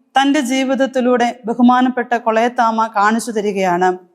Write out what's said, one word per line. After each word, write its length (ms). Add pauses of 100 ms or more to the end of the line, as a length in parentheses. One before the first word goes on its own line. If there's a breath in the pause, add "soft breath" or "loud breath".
(200)
തന്റെ 200
ജീവിതത്തിലൂടെ 1040
ബഹുമാനപ്പെട്ട 720
കൊളയത്താമ്മ 720 (100)
കാണിച്ചു 340
തരികയാണ്. 680 (160)